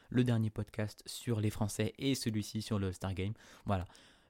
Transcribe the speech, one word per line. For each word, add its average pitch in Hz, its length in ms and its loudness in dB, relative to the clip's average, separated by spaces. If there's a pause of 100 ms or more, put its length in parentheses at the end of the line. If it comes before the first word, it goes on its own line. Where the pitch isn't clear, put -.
le 123 140 4
dernier 113 260 4
podcast - 560 -4
sur - 360 -2
les 107 80 2
Français 107 480 0
et 139 180 2
celui-ci 110 460 -2
sur 104 180 0
le 98 80 0
All-Star 95 260 -4
Game. 95 200 -2 (320)
Voilà, 95 200 0 (440)